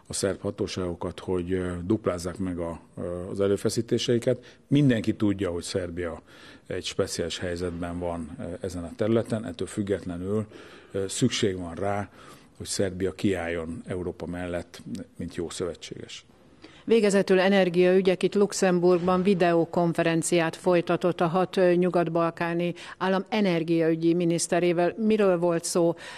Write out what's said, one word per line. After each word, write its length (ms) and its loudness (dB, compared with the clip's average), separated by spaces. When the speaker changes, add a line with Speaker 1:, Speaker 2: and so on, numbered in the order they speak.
Speaker 1:
a 60 -12
szerb 280 -4
hatóságokat, 800 -6
hogy, 340 -4
e, 320 -4
duplázzák 540 -2
meg 200 -6
a, 220 -6
e, 40 -8
az 380 -6
erőfeszítéseiket. 1300 0
Mindenki 480 4
tudja, 360 0
hogy 120 -4
Szerbia 600 -6
egy 180 -6
speciális 540 -4
helyzetben 600 -6
van, 400 -6
e, 220 -10
ezen 240 -8
a 120 -12
területen, 480 0
ettől 220 -8
függetlenül, 800 -4
e, 160 -4
szükség 480 0
van 180 -8
rá, 360 -4
hogy 120 -12
Szerbia 440 -2
kiálljon 760 -4
Európa 400 -6
mellett, 560 -8
mint 180 -10
jó 160 -6
szövetséges. 760 -10
Speaker 2:
Végezetül 560 4
energiaügyek. 840 4
Itt 120 0
Luxemburgban 880 4
videokonferenciát 1300 2
folytatott 640 2
a 60 2
hat, 300 0
ö, 180 6
nyugat-balkáni 1000 0
állam 300 0
energiaügyi 840 2
miniszterével. 840 2
Miről 420 2
volt 260 0
szó? 300 2